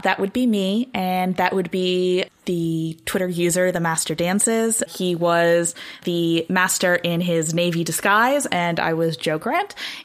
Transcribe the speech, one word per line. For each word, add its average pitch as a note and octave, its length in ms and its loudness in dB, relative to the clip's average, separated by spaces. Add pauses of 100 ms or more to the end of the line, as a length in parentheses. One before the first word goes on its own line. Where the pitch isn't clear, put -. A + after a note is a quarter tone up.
that F#3+ 160 0
would F#3+ 160 -4
be B3+ 140 0
me, G#3 480 0
and F#3 400 -2
that F#3 180 2
would F#3 160 0
be F3+ 560 0 (200)
the E3 600 -2
Twitter F#3+ 220 -2
user, F3 440 0
The F3 80 -2
Master E3 360 -2
Dances. A3 760 0
He F3+ 260 -2
was E3+ 600 2 (280)
the E3 460 0
master F#3 460 2
in E3+ 260 -2
his E3 320 0
navy E3+ 300 0
disguise, A3 640 2
and F3 320 0
I E3 140 0
was E3 240 0
Jo D#3 200 -2
Grant D#4+ 380 -2 (300)